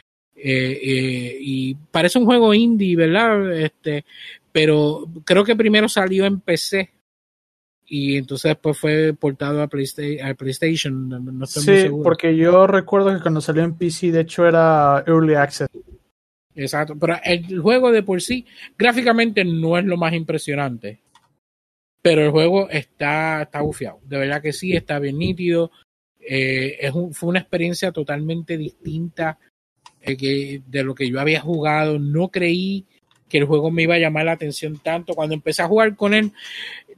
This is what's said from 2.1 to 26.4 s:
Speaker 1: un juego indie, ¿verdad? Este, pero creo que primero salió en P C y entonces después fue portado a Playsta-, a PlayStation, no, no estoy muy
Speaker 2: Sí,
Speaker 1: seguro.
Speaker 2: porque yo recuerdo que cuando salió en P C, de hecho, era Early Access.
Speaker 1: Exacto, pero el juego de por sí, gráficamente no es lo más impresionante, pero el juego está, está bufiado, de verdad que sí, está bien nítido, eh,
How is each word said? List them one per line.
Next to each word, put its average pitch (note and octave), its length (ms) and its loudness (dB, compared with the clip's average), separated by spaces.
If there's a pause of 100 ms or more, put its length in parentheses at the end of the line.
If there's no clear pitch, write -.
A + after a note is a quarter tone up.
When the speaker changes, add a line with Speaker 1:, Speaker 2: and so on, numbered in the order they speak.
Speaker 1:
un B3 60 4
juego A3+ 300 6
indie, G#3 420 4
¿verdad? F#3+ 640 2
Este, D3+ 460 -4 (480)
pero D3+ 520 2 (200)
creo F#3 180 4
que A3+ 100 2
primero G#3+ 360 2
salió F#3+ 360 0
en G3 140 0
P F3 160 -2
C F#3+ 340 -4 (960)
y C#3 300 -4
entonces C#3 360 -2
después D3+ 260 -2
fue D#3 360 0
portado D3 480 -4
a D3 60 -2
Playsta-, C#3+ 560 -6
a C3+ 120 -4
PlayStation, C3+ 720 -4
no, B2+ 100 -10
no C3 240 -10
estoy C#3+ 220 -4
muy G3 100 6
Speaker 2:
Sí, F#3+ 60 8
Speaker 1:
seguro. D3 220 0
Speaker 2:
porque E3 340 2
yo F3+ 300 6
recuerdo G3 460 2
que F3 80 -4
cuando D#3+ 200 0
salió D#3+ 240 0
en E3 100 -4
P E3+ 160 -2
C, E3+ 220 -2
de E3 80 4
hecho, E3+ 260 2
era D#3+ 580 4
Early D#3+ 280 4
Access. C#3+ 340 0 (880)
Speaker 1:
Exacto, D3 420 -4
pero E3 240 0
el F3 380 -2
juego A#3+ 320 4
de A3 120 4
por F#3 180 -2
sí, B3 240 -6 (320)
gráficamente A#3 680 2
no E3 340 0
es F3+ 60 0
lo F3+ 140 0
más E3+ 160 0
impresionante, C#3+ 840 -6 (1040)
pero D#3 220 6
el D3 80 2
juego F3 380 4
está, D3+ 720 -4
está D3 200 -8
bufiado, D3 440 -6
de C#3 140 -8
verdad C#3+ 220 -4
que D3 120 -4
sí, F3+ 200 -6
está D#3+ 260 -2
bien C#3+ 180 -4
nítido, E3+ 520 -2 (500)
eh, C3 600 -4